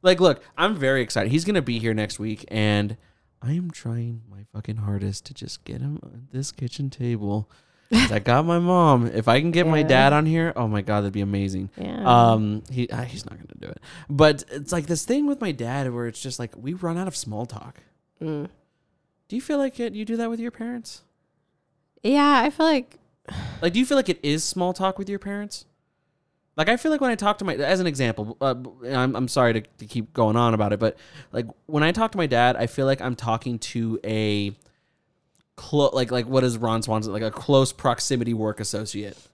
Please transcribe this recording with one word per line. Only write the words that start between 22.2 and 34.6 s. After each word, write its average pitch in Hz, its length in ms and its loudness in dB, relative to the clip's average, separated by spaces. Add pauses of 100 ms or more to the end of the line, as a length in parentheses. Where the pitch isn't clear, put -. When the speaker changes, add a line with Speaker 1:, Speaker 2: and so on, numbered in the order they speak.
Speaker 2:
I 285 60 2
feel 311 160 0
like 294 340 0 (600)
Speaker 1:
Like, 170 120 0
do 214 60 2
you 254 60 4
feel 277 120 2
like 262 100 0
it 175 160 -2
is 147 180 0
small 180 300 -2
talk 190 260 -2
with 196 120 -8
your 202 100 -6
parents? 202 460 -12 (880)
Like, 160 140 0
I 247 80 4
feel 311 160 0
like 285 80 0
when 254 100 2
I 226 40 0
talk 208 240 0
to 202 60 -4
my, 165 100 -2
as 160 260 0
an 180 60 2
example, 117 520 -2
uh, 135 160 0 (300)
I'm, 127 320 0
I'm 123 100 -2
sorry 120 260 4
to, 110 80 0
to - 240 -20
keep 110 280 -6
going 113 240 4
on 117 160 4
about 107 180 2
it, 104 80 0
but, 110 160 0 (380)
like, 120 120 -2 (200)
when 151 180 0
I 165 80 4
talk 220 220 0
to 202 40 -4
my 170 80 0
dad, 123 300 4
I 117 120 -2
feel 135 180 -2
like 135 160 0
I'm 123 160 -4
talking 117 420 -4
to 113 460 -4
a 104 500 -2 (1040)